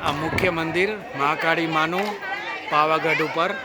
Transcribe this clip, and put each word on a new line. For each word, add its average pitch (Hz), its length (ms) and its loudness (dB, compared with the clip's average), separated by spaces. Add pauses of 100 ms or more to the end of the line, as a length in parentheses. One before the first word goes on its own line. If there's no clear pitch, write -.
આ 147 40 2
મુખ્ય 160 380 0
મંદિર 165 400 0 (280)
મહાકાળી 160 480 2
માનું 160 400 0 (640)
પાવાગઢ 156 520 2
ઉપર 160 280 0 (140)